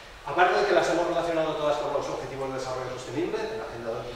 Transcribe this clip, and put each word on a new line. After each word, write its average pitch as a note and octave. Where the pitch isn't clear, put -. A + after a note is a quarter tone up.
Aparte -
de G3+
que F3
las E3
hemos E3+
relacionado E3
todas D3+
con C#3
los -
Objetivos C3+
de C3
Desarrollo B2
Sostenible, B2+
de -
la -
Agenda A#2
dos B2